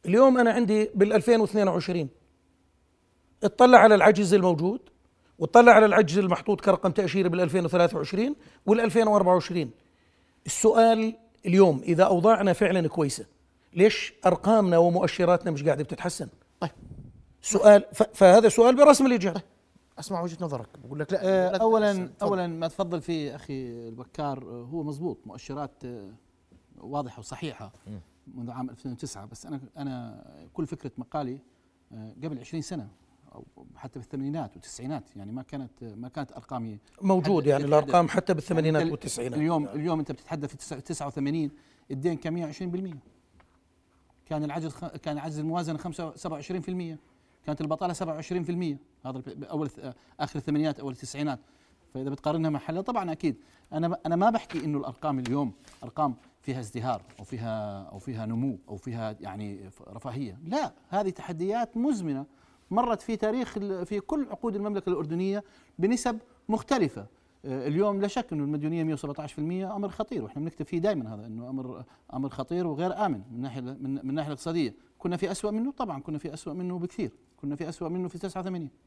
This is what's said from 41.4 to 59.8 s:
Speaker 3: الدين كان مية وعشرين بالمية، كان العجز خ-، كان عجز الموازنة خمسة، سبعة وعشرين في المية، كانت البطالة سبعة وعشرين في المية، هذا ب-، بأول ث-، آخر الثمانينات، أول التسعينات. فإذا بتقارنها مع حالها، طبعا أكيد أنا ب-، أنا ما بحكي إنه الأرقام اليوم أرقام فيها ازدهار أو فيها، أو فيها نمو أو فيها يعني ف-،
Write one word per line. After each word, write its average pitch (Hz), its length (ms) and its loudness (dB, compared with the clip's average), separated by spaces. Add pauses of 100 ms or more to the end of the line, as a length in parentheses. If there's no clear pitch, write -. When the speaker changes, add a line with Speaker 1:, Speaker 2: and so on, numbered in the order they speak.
Speaker 3:
الدين 151 260 -4
كان 165 160 -6
مية 170 120 -6
وعشرين 170 260 -10
بالمية، 180 280 -10 (1300)
كان 151 180 -6
العجز 151 280 -8
خ-، - 240 -16
كان 151 220 -8
عجز 151 220 -10
الموازنة 160 380 -4
خمسة، 165 380 -10
سبعة 160 200 -10
وعشرين 170 260 -10
في - 80 -10
المية، 170 300 -8 (460)
كانت 151 160 -6
البطالة 160 320 -4
سبعة 165 200 -6
وعشرين 170 300 -6
في 175 80 -6
المية، 170 260 -4 (280)
هذا 131 120 -10
ب-، 131 220 -14
بأول 147 300 -6
ث-، 131 240 -14 (260)
آخر 147 200 -6
الثمانينات، 147 400 -2
أول 139 140 -10
التسعينات. 139 460 -8 (540)
فإذا 135 160 -8
بتقارنها 156 400 -2
مع 147 100 -4
حالها، 165 220 -8
طبعا 190 300 -6
أكيد 156 240 -4 (380)
أنا 165 140 -2
ب-، 170 180 -4
أنا 170 100 0
ما 196 140 4
بحكي 170 360 -4
إنه 147 120 -4
الأرقام 135 420 -6
اليوم 127 320 -4 (320)
أرقام 131 320 -4 (260)
فيها 131 180 -8
ازدهار 113 420 -6 (180)
أو 104 40 -18
فيها، 107 600 -10
أو 98 160 -18
فيها 113 260 -10
نمو 113 320 -4 (120)
أو 104 80 -12
فيها 113 440 -10
يعني 101 480 -14
ف-، - 120 -20